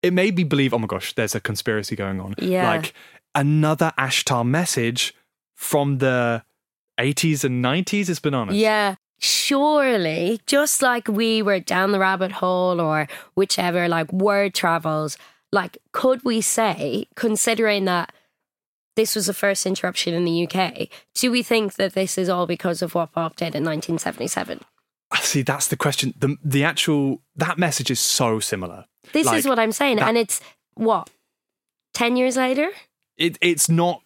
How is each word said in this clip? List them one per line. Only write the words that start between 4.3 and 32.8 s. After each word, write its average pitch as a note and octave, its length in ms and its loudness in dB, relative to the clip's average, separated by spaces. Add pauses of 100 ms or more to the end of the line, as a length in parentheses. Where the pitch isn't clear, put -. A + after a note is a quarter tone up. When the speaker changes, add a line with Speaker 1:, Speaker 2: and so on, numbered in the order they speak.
Speaker 1:
message B2 680 0 (400)
from C#3+ 440 0
the B2 440 2 (560)
eighties C#3+ 460 0
and B2 180 0
nineties. F3 480 0
It's E3 80 -2
bananas. A#2 380 -2
Speaker 2:
Yeah. G#3+ 400 2 (240)
Surely, A#3 1300 0
just D4 360 2
like B3 240 0
we A3 360 0
were G3 180 2
down F#3+ 320 0
the G3 80 2
rabbit F#3+ 320 0
hole F3+ 480 0
or D#3 260 0 (280)
whichever, F3+ 540 0
like, E3 240 -2
word G3+ 400 2
travels, D#3+ 640 -2 (360)
like, F#3 260 -2 (140)
could C4 320 0
we A3+ 160 0
say, E3 720 0
considering G#3+ 680 0
that F3+ 280 -2 (840)
this A3 180 2
was G3 120 -2
the F#3+ 80 -2
first G3+ 300 0
interruption F3+ 480 -2
in F3 120 0
the E3+ 80 0
U E3+ 160 0
K, F#3 400 -2 (260)
do B3+ 160 2
we A#3+ 140 2
think A3 320 0
that G3 180 -2
this F#3+ 240 -2
is F3+ 100 0
all F3+ 200 0
because F3 340 -2
of E3+ 140 -4
what E3 160 -2
Bob E3 240 -4
did D#3+ 180 -6
in D3 80 -2
nineteen D#3+ 360 -2
seventy-seven? - 640 -6 (520)
Speaker 1:
Ah, - 100 0
see, C#3 200 0
that's C#3 260 -2
the - 80 -2
question. - 420 -2
The, C#3+ 260 0
the C#3 200 2
actual, D3 580 0 (140)
that D#3+ 220 -2
message D3 340 0
is A#2+ 80 -2
so A2+ 400 2
similar. F#2 460 -8 (260)
Speaker 2:
This D4+ 160 2
Speaker 1:
Like, - 100 2
Speaker 2:
is C#4 80 0
what C4 100 2
I'm A3+ 140 2
saying. B3+ 280 0
Speaker 1:
that F#3 100 4
Speaker 2:
And A3+ 100 2
it's, - 220 -2 (340)
what, A3 340 0 (840)
ten A#3+ 220 0
years B3+ 200 2
later? C4 340 0 (460)